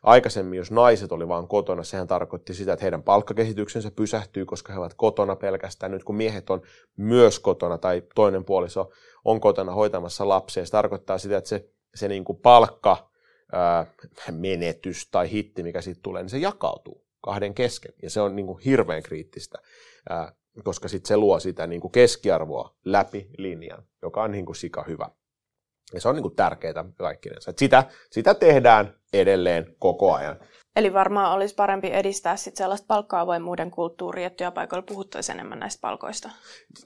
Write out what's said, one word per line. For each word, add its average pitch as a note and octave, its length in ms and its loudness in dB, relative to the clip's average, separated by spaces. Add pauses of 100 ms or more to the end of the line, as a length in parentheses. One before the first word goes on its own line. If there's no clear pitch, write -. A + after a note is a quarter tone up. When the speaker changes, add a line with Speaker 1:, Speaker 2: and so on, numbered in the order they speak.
Speaker 1:
aikaisemmin, G#2+ 540 4
jos F2+ 140 -10
naiset A2 420 4
oli E2+ 160 -6
vaan F2 200 -6
kotona, F#2 360 -2
sehän F#2 220 -8
tarkoitti F2 480 -6
sitä, F#2 180 -4
että E2+ 120 -4
heidän E2+ 180 -4
palkkakehityksensä G#2 880 0
pysähtyy, G2+ 540 -6
koska F2+ 280 -12
he F#2+ 60 -10
ovat E2+ 160 -10
kotona G2+ 420 0
pelkästään. F#2+ 560 -8
Nyt F#2+ 120 -10
kun G#2 100 -8
miehet G#2+ 360 -6
on F#2 120 -2 (340)
myös A2 420 6
kotona F2 400 -2
tai F2+ 240 -2 (120)
toinen G2 300 2
puoliso F#2 460 -2 (340)
on A2 160 2
kotona G2 320 0
hoitamassa G2 560 -2
lapsia, F#2+ 360 0
se E2+ 80 -10
tarkoittaa G2+ 460 -2
sitä, G2+ 180 -4
että G#2+ 120 -6
se, G2+ 200 -8 (260)
se G2+ 140 -6
niinku G2 260 -6
palkka, A2+ 760 6 (420)
ää, E2+ 340 0 (460)
menetys E2+ 760 -6
tai F2+ 200 -2
hitti, G#2 320 -8
mikä E2+ 180 -8
siitä F2 220 -14
tulee, F#2 200 -10
niin F#2 80 -14
se B2 80 -8
jakautuu - 680 -8 (140)
kahden G2+ 340 -6
kesken. - 480 -6
Ja D#2+ 80 -12
se G#2+ 100 -4
on G2+ 160 0
niinku F#2+ 180 -8
hirveän F2+ 480 0
kriittistä, - 560 -16 (500)
ää, E2+ 240 -8 (320)
koska F#2+ 240 -6
sit F#2+ 180 -8
se G#2+ 100 2
luo G2 240 4
sitä E2+ 260 -6
niinku E2+ 220 -10
keskiarvoa D#2+ 840 2 (100)
läpi G2 540 0
linjan, E2+ 440 -12 (200)
joka F2 200 -6
on A2 80 -4
niinku F#2+ 240 -10
sika - 340 -12
hyvä. - 220 -10 (840)
Ja F2+ 60 -10
se A2+ 80 0
on C3 60 2
niinku C#3 160 -4
tärkeetä E2 540 -2 (140)
kaikkinensa. - 520 -10
Et E2+ 80 -14
sitä, C3 260 6 (260)
sitä A#2 240 2
tehdään A#2+ 600 6 (180)
edelleen F2+ 680 2
koko F#2 360 2
ajan. D2 260 -6 (360)
Speaker 2:
Eli G#3 160 2
varmaan G3 400 2
olisi G3 220 -2
parempi G3 380 -2
edistää G3 440 -2
sit - 200 -12
sellaista G3 300 -4
palkka-avoimuuden F3+ 840 -4
kulttuuria, F3 560 -8
että F3+ 100 -12
työpaikoilla F3+ 520 -8
puhuttaisiin - 480 -10
enemmän - 220 -14
näistä - 220 -12
palkoista. - 500 -10 (560)